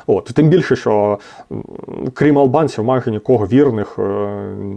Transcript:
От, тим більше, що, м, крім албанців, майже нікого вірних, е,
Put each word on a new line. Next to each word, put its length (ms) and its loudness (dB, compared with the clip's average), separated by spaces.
От, 180 0
тим 240 2
більше, 260 2
що, 440 0
м, 120 -10
крім 260 2
албанців, 440 0
майже 280 0
нікого 340 0
вірних, 540 0
е, 560 -4